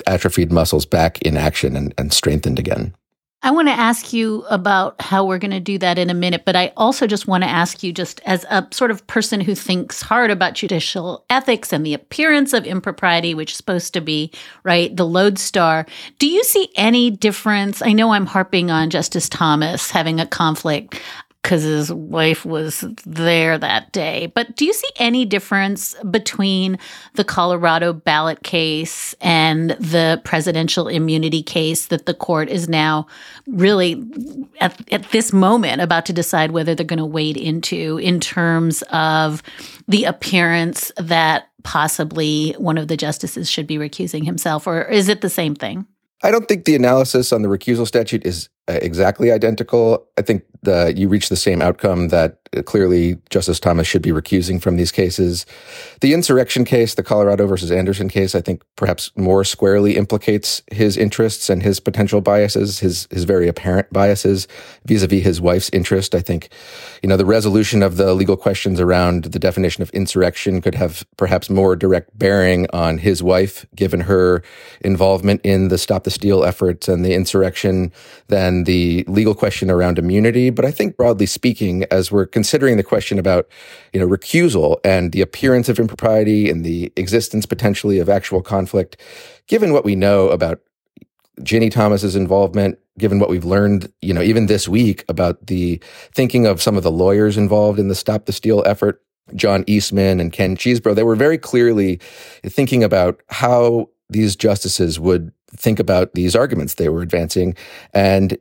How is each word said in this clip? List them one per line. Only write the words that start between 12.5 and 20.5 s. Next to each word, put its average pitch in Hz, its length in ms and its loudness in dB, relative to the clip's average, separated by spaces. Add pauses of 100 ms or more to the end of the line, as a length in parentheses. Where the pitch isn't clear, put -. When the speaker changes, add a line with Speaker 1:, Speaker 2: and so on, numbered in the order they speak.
Speaker 2:
of 220 140 0
impropriety, 175 720 -2
which 156 160 -8
is - 60 -10
supposed - 360 -6
to 170 80 -4
be, 156 300 -4 (320)
right, 175 320 0
the 180 100 0
lodestar, 175 800 0 (320)
do 285 100 0
you 359 160 2
see 403 320 0
any 233 360 2
difference? 202 720 -2
I 220 100 2
know 220 180 4
I'm 202 140 0
harping 185 460 -2
on 160 180 0
Justice 160 400 -4
Thomas 156 640 -2
having 160 280 -2
a 165 60 -2
conflict 160 720 -4 (480)